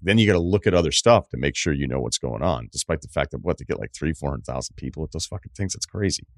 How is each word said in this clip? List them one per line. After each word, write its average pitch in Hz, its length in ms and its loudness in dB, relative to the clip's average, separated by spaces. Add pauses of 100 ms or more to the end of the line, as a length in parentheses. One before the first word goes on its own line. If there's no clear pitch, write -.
then 101 160 4
you 107 80 6
gotta 92 140 6
look 95 260 0
at 90 80 6
other 85 180 4
stuff - 380 6
to - 80 -8
make 69 180 0
sure 82 160 0
you 69 160 0
know 64 140 -2
what's 57 160 -4
going 58 240 -6
on, 65 280 -2
despite - 300 -4
the - 80 -16
fact 71 220 -2
that, 67 80 -8
what, 82 180 -2
they - 80 -16
get, - 160 -4
like, - 140 -10
three, 80 180 -2
four 73 160 -6
hundred 69 160 -6
thousand - 320 -8
people 67 280 -8
at - 80 -10
those 80 120 -6
fucking - 320 -12
things. 95 180 -4
It's - 120 -8
crazy. 98 380 -2 (140)